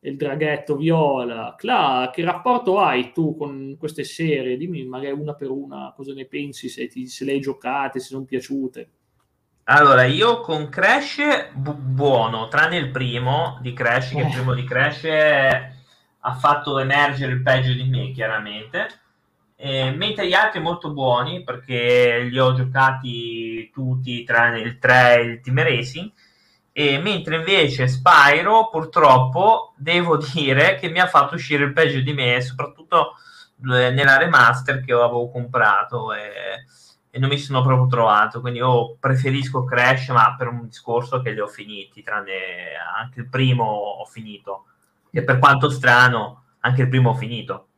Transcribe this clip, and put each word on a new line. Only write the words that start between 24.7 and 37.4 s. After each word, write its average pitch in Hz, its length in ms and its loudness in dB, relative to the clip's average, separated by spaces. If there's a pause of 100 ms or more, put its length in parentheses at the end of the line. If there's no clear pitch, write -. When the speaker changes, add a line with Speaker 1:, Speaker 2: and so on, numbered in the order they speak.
Speaker 2:
tre 123 400 6
e 120 60 0
il 117 160 -10
Team 131 200 -2
Racing. 160 500 -4 (600)
E 143 260 0
mentre 165 360 -4
invece 160 540 0
Spyro, 170 800 4
purtroppo, 156 1080 4
devo 170 400 0
<laughs> 147 180 -4
dire 147 420 2
che 175 140 -6
mi 165 100 -2
ha 185 60 6
fatto 151 300 2
uscire 143 300 -2
il 139 80 -4
peggio 160 260 2
di 135 140 -2
me, 127 260 0
soprattutto, 143 760 -2 (540)
eh, 127 220 4
nella 135 260 4
remaster 135 600 4
che 127 140 -4
avevo 120 360 2
comprato, 110 840 -2
e... 104 160 -10 (800)
e - 100 -10
non 135 100 2
mi 143 80 0
sono 139 240 -2